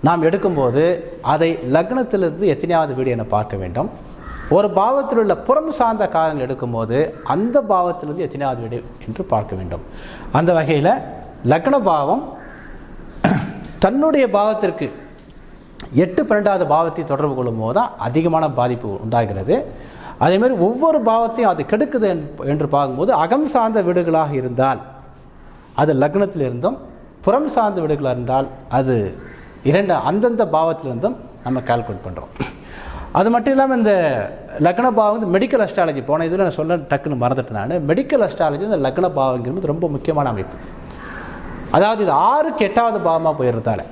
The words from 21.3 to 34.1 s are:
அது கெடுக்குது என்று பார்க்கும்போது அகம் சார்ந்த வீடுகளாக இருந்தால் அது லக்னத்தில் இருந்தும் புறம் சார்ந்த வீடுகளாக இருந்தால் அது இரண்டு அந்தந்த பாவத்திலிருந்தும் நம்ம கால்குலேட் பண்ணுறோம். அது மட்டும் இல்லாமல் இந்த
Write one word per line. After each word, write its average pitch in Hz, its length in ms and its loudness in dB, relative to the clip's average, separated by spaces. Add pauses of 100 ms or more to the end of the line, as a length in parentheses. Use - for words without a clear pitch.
அது 156 180 -2
கெடுக்குது 220 380 2 (440)
என்று 151 220 0
பார்க்கும்போது 143 380 2 (120)
அகம் 262 300 2
சார்ந்த 226 340 2
வீடுகளாக 160 520 2
இருந்தால் 127 400 0 (1040)
அது 151 100 4 (100)
லக்னத்தில் 175 460 0
இருந்தும் 143 280 -2 (480)
புறம் 269 300 2
சார்ந்த 208 300 2
வீடுகளாக 139 320 0
இருந்தால் 127 300 0 (320)
அது 131 160 2 (760)
இரண்டு 180 240 2 (160)
அந்தந்த 220 340 2 (100)
பாவத்திலிருந்தும் 160 640 0 (300)
நம்ம 127 220 -2
கால்குலேட் 117 380 -2
பண்ணுறோம். - 260 -12 (840)
அது 294 160 4
மட்டும் 247 200 2
இல்லாமல் 262 260 4
இந்த 214 120 4 (760)